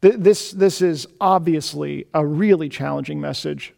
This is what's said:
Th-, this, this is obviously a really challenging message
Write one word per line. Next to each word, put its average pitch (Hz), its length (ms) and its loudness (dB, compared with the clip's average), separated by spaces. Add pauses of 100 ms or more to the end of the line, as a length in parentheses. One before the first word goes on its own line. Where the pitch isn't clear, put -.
Th-, 196 160 8
this, 202 320 2
this 190 320 0
is 165 240 -2 (160)
obviously 151 880 -2
a 151 140 0
really 160 420 2
challenging 143 500 -6
message 147 600 -8